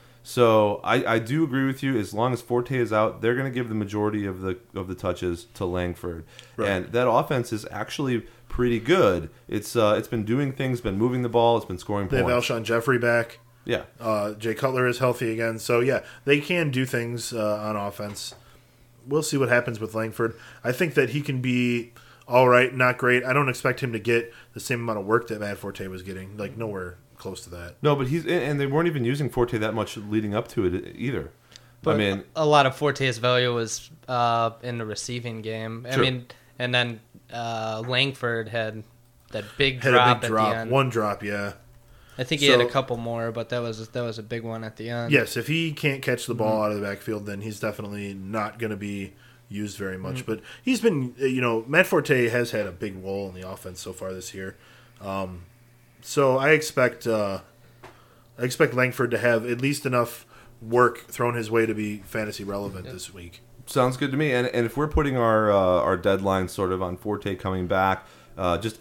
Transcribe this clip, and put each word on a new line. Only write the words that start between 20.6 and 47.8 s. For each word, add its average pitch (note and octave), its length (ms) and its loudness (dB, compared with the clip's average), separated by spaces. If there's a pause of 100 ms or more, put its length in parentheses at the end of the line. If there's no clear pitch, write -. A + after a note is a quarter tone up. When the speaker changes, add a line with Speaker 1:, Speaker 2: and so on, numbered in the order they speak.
Speaker 2:
I A#2 80 -2
think D#3 240 0
that C3 160 4
he C#3+ 100 -4
can C3+ 200 -4
be B2 520 0 (360)
all B2 200 8
right, B2 240 8
not B2+ 240 4
great. B2 280 4
I C3 80 -2
don't C#3 160 4
expect B2+ 320 -2
him B2 120 -4
to A2+ 60 -2
get A#2 340 0 (220)
the - 60 -12
same A#2+ 220 -2
amount A2+ 180 -2
of F#2+ 40 -6
work A2+ 240 2
that G#2 120 -6
Matt G2+ 180 -6
Forte G2 300 -10
was F#2 140 -10
getting. F#2+ 340 -12
Like, G2+ 200 -8
nowhere F#2+ 420 -8 (180)
close - 260 -12
to - 80 -18
that. F2 320 -14
Speaker 1:
No, D3 140 4
but C3+ 100 0
he's, D#3 180 0
and, - 60 -2 (100)
and C#3+ 200 0
they C#3 60 2
weren't D3+ 200 2
even D3 180 0
using C3+ 240 0
Forte A#2+ 300 0
that G#2+ 160 0
much G#2+ 220 -2
leading G#2+ 360 -2
up G#2+ 180 -2
to G#2+ 160 0
it F2 280 -2
either. G2+ 380 -6 (500)
Speaker 3:
But D3+ 140 2
Speaker 1:
I - 20 2
mean, G2+ 260 0 (120)
Speaker 3:
a D#3+ 100 2
lot D3 200 8
of C3 100 0
Forte's C3+ 420 0
value B2 340 2
was, A#2 380 -6 (160)
uh, A#2 440 2 (120)
in A#2+ 160 -6
the A2+ 80 -6
receiving A2+ 560 -8
game. A2+ 480 -8
I C3 40 -4
Speaker 1:
Sure. C3 100 4
Speaker 3:
mean, B2+ 220 -2 (340)
and B2 120 -2
then, A#2+ 280 0 (320)
uh, A2+ 520 -6
Langford B2 640 0
had A2 360 -6 (480)
that G#2 120 -8 (140)
big C3+ 240 2
Speaker 2:
Had C3+ 80 4
Speaker 3:
drop B2 280 8
Speaker 2:
a - 20 -6
big B2 40 -6
Speaker 3:
at A#2 40 -2
Speaker 2:
drop. A2 240 4
Speaker 3:
the A2+ 80 0
end. A2+ 100 -6
Speaker 2:
One C3 180 4
drop, G#2 360 -2
yeah. G2+ 300 -4 (640)
Speaker 3:
I B2+ 60 -4
think D3 160 -2
he C#3+ 60 4
had B2+ 160 8
a - 20 6
Speaker 2:
So A#2+ 60 0
Speaker 3:
couple B2+ 260 0
more, A#2 340 -4
but A2+ 200 -8
that A#2+ 80 -2
was, A2+ 320 -6
that B2 120 -6
was A2+ 160 -6
a A2 40 -12
big A2+ 200 -8
one A2+ 220 -8
at G#2+ 140 -12
the A2 100 -8
end. A#2+ 240 -4
Speaker 2:
Yes, B2 240 0
if A#2+ 120 -4
he D#3+ 240 -2
can't C#3 280 -4
catch B2 240 -2
the A#2 100 -4
ball A2 200 0
Speaker 3:
Mm-hmm. G#2+ 100 0
Speaker 2:
out G#2+ 80 0
of G#2 80 -4
the G2+ 60 -6
backfield, G#2 400 -8
then G2+ 160 -10
he's G#2+ 180 -10
definitely G2+ 540 -6